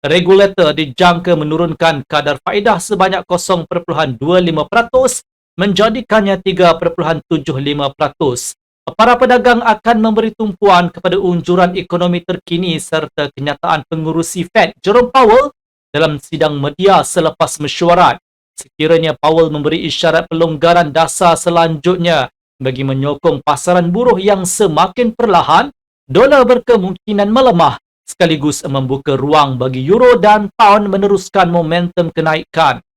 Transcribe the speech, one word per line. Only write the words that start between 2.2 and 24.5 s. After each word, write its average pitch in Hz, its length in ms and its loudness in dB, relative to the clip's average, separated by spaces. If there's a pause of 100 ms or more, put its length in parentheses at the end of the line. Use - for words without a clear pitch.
faedah 202 320 0
sebanyak 190 480 -2
kosong 175 400 -2
perpuluhan 156 480 -4
dua 165 240 0
lima 165 320 -2
peratus, 247 560 0 (320)
menjadikannya 208 880 0
tiga 175 320 2
perpuluhan 165 480 -4
tujuh 147 320 -6
lima 143 320 -4
peratus. 139 640 -4 (400)
Para 247 240 2
pedagang 240 480 2
akan 220 320 0
memberi 220 320 0
tumpuan 190 640 0
kepada 185 240 -4
unjuran 180 560 0
ekonomi 175 480 -4
terkini 175 560 -6
serta 147 560 -6
kenyataan 156 560 -4
pengurusi 160 560 -4
Fed, 185 320 0
Jerome 240 320 2
Powell, 262 400 4 (400)
dalam 151 320 -2
sidang 151 320 -4
media 151 480 0
selepas 160 560 -2
mesyuarat. 170 640 0 (340)
Sekiranya 160 600 -2
Powell 160 320 2
memberi 151 400 -4
isyarat 165 400 -2
pelonggaran 165 640 0
dasar 165 400 0
selanjutnya 165 960 0 (320)
bagi 131 240 -4
menyokong 143 560 -2
pasaran 170 480 0
buruh 214 320 0
yang 190 240 0
semakin 185 720 0